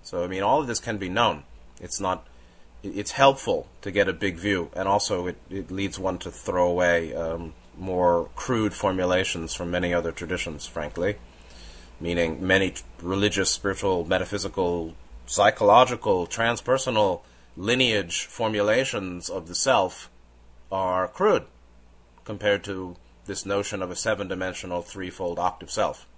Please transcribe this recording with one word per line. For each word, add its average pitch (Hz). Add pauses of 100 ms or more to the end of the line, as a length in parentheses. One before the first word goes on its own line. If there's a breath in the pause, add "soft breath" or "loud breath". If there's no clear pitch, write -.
So, 87
I 90
mean, 92
all 131
of 135
this 117
can 113
be 95
known. 95 (380)
It's -
not, 92 (560 soft breath)
i-, 101
it's 101
helpful 127 (140)
to 98
get 98
a 95
big 87
view, 90
and 95
also 98
it, 87 (120)
it 95
leads 95
one 92
to 90
throw 90
away, 87
um, 82 (240)
more 90
crude 110
formulations 90
from 87
many 90
other 82
traditions, 82
frankly, 85 (840 loud breath)
meaning 85
many 95
t-, - (180)
religious, 98
spiritual, 95
metaphysical, 90 (320)
psychological, 104
transpersonal 113 (360 soft breath)
lineage 107
formulations 107
of 87
the 87
self 107 (600)
are 92
crude 196 (800)
compared 104
to 95 (300)
this 95
notion 98
of 90
a 90
seven-dimensional, 92
threefold 90
octave 90
self. 87 (100)